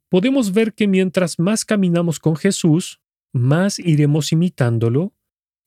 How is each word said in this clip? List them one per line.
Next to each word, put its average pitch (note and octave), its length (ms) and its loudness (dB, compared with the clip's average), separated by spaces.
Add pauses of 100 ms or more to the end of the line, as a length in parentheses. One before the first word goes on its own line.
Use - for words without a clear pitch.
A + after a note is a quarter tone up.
podemos A3 440 0
ver A3 220 0
que G#3 140 -2
mientras F#3 500 0
más F#3+ 260 0
caminamos F3 540 0
con D#3 180 0
Jesús, - 640 0 (320)
más D3+ 460 0
iremos D3+ 540 0
imitándolo C3+ 840 0 (520)